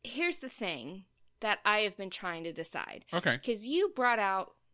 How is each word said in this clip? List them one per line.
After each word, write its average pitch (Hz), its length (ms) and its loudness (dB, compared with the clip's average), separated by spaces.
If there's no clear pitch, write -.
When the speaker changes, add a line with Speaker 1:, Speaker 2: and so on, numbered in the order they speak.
Speaker 1:
here's 302 360 -2
the 262 100 -10
thing 175 540 -6
that 214 220 2
I 214 160 6
have 208 180 2
been 196 120 -6
trying 170 360 -4
to 165 80 -4
decide. - 600 -8
Speaker 2:
Okay. 160 320 2
Speaker 1:
'Cause 220 200 0
you 349 300 2
brought 240 240 4
out 190 320 0